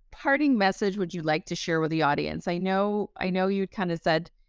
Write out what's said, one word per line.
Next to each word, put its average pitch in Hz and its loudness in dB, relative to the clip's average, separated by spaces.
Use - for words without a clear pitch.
parting 285 2
message 190 2
would 180 -4
you 170 -4
like 160 0
to 170 -6
share 165 -2
with 156 0
the 160 0
audience? 151 0
I 175 -2
know, 196 0
I 185 -2
know 185 2
you 196 0
kinda 175 -4
said 165 0